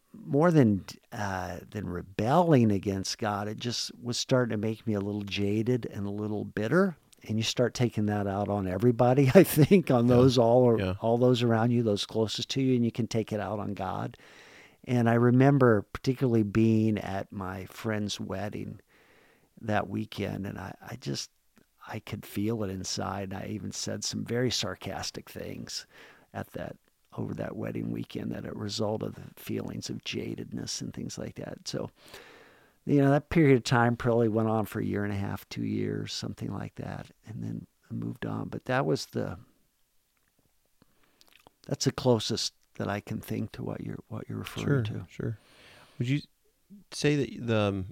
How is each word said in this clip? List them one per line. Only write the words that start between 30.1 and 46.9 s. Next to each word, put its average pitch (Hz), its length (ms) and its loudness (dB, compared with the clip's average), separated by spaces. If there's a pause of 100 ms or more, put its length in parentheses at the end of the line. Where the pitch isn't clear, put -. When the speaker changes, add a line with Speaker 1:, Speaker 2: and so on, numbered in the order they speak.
Speaker 1:
and 123 120 -10
things - 240 -10
like - 180 -10
that. - 300 -12
So, - 240 -6 (960)
you 143 160 4
know, 139 80 6
that 147 200 2
period 139 280 8
of 117 60 0
time 120 340 2
probably 117 320 2
went 110 180 2
on 110 180 0
for 110 140 -8
a 107 60 -2
year 98 180 -2
and 104 80 -2
a 101 60 -4
half, 101 320 -6
two 113 160 -6
years, 104 480 -4
something 110 400 -8
like 107 220 -10
that, - 320 -10 (200)
and 113 160 -10
then 110 220 -8 (260)
I - 40 -8
moved 113 300 -8
on. 110 220 -6
But - 180 -12
that 131 200 -2
was 147 220 -2
the, 98 300 -6 (2250)
that's - 180 -4
the 131 60 2
closest - 600 0 (220)
that 107 120 -6
I 101 120 -4
can 107 200 -8
think 110 340 -6
to 120 100 -12
what 107 180 -8
you're, 110 160 -10 (120)
what - 200 -12
you're 107 80 -8
referring 107 280 -10
Speaker 2:
Sure, 139 180 2
Speaker 1:
to. 107 260 -6
Speaker 2:
sure. - 300 -8 (580)
Would 120 100 -4
you 139 140 -2 (720)